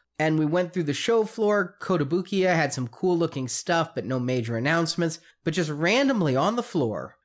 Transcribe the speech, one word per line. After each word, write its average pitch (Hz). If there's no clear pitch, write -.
And 156
we 156
went 175
through 180
the 143
show 233
floor. 208
Kotobukiya 180
had 151
some 127
cool-looking 160
stuff, 165
but 107
no 127
major 120
announcements. 160
But 160
just 160
randomly 180
on 190
the 240
floor, 104